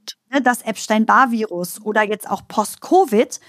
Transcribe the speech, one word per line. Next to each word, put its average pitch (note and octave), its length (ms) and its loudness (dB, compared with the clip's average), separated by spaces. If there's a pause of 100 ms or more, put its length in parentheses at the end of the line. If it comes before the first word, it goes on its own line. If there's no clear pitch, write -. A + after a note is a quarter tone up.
(300)
ne, C4+ 120 0
das A#3+ 200 2
Epstein-Barr-Virus G#3+ 1200 0
oder G#3+ 220 0
jetzt G#3 260 -6
auch - 160 -6
Post-Covid C4 1040 0